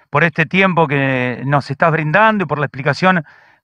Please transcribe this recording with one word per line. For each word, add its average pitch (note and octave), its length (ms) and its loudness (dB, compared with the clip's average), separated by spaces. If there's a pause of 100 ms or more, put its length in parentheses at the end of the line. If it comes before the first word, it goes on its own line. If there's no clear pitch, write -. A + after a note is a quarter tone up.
por D3 140 0
este E3 240 0
tiempo F3+ 400 2
que C3 580 -2
nos C#3+ 240 0
estás D#3+ 220 0
brindando F3+ 540 2
y - 20 -8
por C#3+ 100 -4
la D3 80 -2
explicación D#3 580 -2 (400)